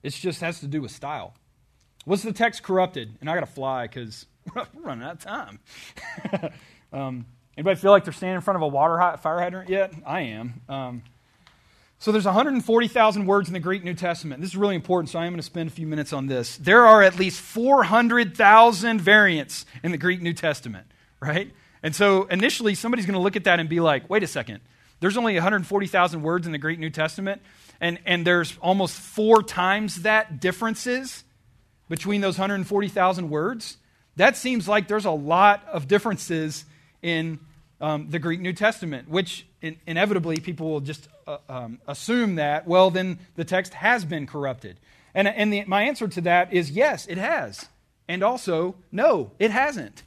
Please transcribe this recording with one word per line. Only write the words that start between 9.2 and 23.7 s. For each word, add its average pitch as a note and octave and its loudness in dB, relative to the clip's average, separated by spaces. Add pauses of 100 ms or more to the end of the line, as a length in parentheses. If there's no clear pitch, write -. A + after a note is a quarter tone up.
hydrant F3+ -6
yet? F#3+ -2 (140)
I D#3+ -4
am. A#2 -10
Um, B2+ -10 (960)
so G#3+ -2
there's G#3 2
a F#3+ 2
hundred C4+ 2
and A#3+ -2
forty A3+ 2
thousand G#3+ 2
words G3 2
in F3 -8
the F3+ -6
Greek F#3 -4
New F3 -8
Testament. D#3+ -8
This F#3 -8
is F#3 -10
really G3+ 0
important, F3 -2
so E3+ -6
I E3+ -4
am F3+ -6
gonna E3+ -8
spend E3 -8
a D#3 -12
few E3 -10
minutes D3+ -6
on C3+ -6
this. B2+ -4
There G#3+ 8
are A3 12
at F#3 6
least F#3 -2
four B3+ 2
hundred A3+ 2
thousand A3 8
variants F#3 4 (180)
in F3 -2
the D#3 -4
Greek F3+ -2
New E3+ -4
Testament, A#2+ -6 (340)
right? D#3 -4 (320)
And D#3 -4
so G3 4
initially, G#3 0
somebody's A#3 -4
gonna F#3+ -2
look G3 0
at G3 -6
that F3 4
and D#3+ -4
be E3+ 0